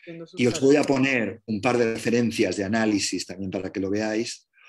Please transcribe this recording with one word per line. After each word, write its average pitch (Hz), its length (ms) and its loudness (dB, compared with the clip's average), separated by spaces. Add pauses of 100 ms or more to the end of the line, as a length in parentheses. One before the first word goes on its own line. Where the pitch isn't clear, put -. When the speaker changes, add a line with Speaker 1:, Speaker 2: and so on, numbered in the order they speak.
Speaker 1:
viendo 165 220 -16
sus - 120 -10
Speaker 2:
y 123 80 2
os 113 80 0
Speaker 1:
caras. 131 100 0
Speaker 2:
voy 139 100 8
a - 80 4
poner 131 640 0
un 104 160 -4
par 123 160 2
de 113 160 2
referencias 113 640 0
de 101 60 -2
análisis 104 640 0
también 95 260 -8
para 92 200 -6
que 104 80 -6
lo 95 100 -2
veáis. 107 580 -4 (220)